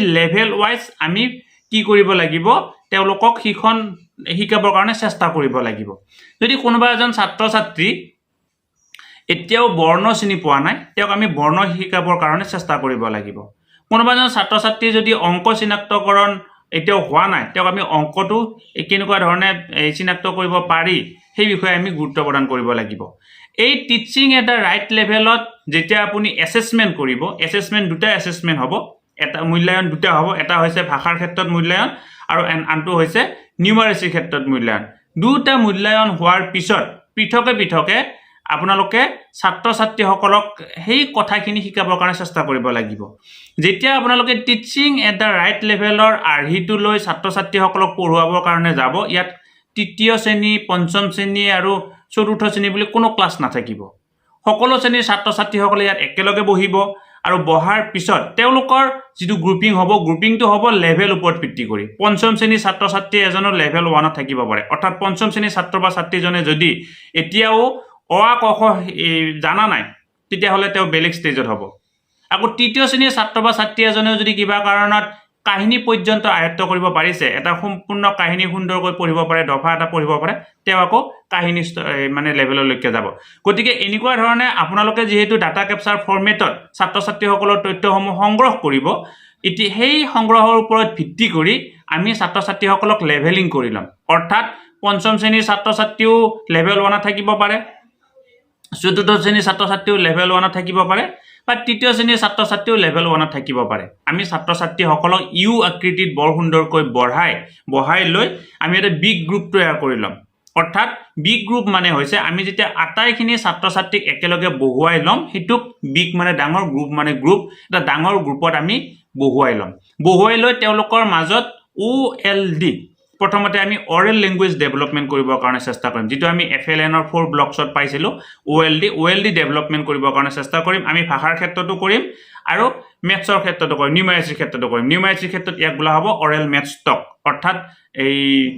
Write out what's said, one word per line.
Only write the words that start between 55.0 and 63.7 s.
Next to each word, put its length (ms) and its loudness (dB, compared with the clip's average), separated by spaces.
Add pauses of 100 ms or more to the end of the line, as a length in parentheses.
ছাত্ৰ 200 0 (100)
ছাত্ৰীসকলে 460 0
ইয়াত 220 0
একেলগে 440 0
বহিব 240 2 (520)
আৰু 100 2 (120)
বহাৰ 320 2 (120)
পিছত 300 0 (160)
তেওঁলোকৰ 460 4 (340)
যিটো 160 -2 (100)
গ্ৰুপিং 360 2
হ'ব, 100 2 (160)
গ্ৰুপিংটো 460 2
হ'ব 120 2 (200)
লেভেল 320 4
ওপৰত 260 0
ভিত্তি 280 -6
কৰি। 140 -4 (160)
পঞ্চম 380 2
শ্ৰেণীৰ 260 2
ছাত্ৰ 200 -2 (100)
ছাত্ৰী 240 -2 (100)
এজনৰ 340 0
লেভেল 280 0